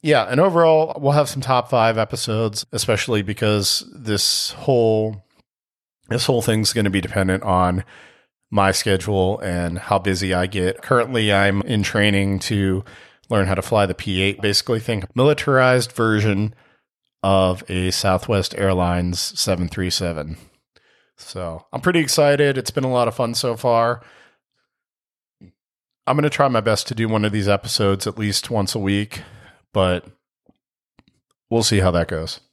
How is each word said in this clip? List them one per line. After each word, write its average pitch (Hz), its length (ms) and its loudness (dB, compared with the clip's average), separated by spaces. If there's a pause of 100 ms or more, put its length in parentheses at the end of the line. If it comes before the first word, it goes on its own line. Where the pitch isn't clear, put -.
Yeah, 143 220 4
and 123 140 0
overall, 160 600 4
we'll 143 120 2
have 147 140 2
some 135 140 -8
top 123 300 0
five 113 260 2
episodes, 110 720 -4
especially 110 520 -2
because 104 680 0
this - 600 -2
whole, 110 760 0 (840)
this 120 200 -2
whole 120 160 0
thing's 107 280 0
gonna 101 200 0
be 95 100 0
dependent 95 400 -2
on 92 420 0 (680)
my 98 200 2
schedule 95 680 0
and 87 380 -4
how 98 220 -2
busy 92 340 -2
I 90 120 0
get. 92 380 -4
Currently, 117 500 0
I'm 98 300 2
in 107 200 0
training 98 560 0
to 98 460 -2 (440)
learn 101 180 2
how 95 80 0
to 92 60 -4
fly 104 240 2
the 92 100 -4
P 95 260 -4
eight. 98 180 0
Basically, 107 400 0
think 107 360 -6
militarized 127 760 2
version 107 640 0 (680)
of 95 440 2
a 90 240 -2
Southwest 95 640 0
Airlines 90 640 0
seven - 480 -4
three 92 220 -4
seven. 80 480 -6 (800)
So 85 560 -12
I'm 131 80 -8
pretty 175 180 2
excited. 143 580 2
It's 123 140 -6
been 135 140 -2
a 131 60 -2
lot 120 180 2
of 110 60 -8
fun 117 180 -2
so 117 240 -4
far. 117 440 0 (2000)
I'm 135 100 0
gonna 147 140 0
try 143 180 2
my 120 140 0
best 110 260 -2
to 120 80 -8
do 110 140 -2
one 107 160 0
of 107 60 0
these 101 180 -2
episodes 98 560 0
at 107 120 -6
least 104 320 -4
once 104 260 -2
a 113 40 -4
week, 101 440 -2 (500)
but 90 320 0 (1400)
we'll 113 140 2
see 101 160 2
how 92 120 4
that 85 160 0
goes. 80 320 -8 (140)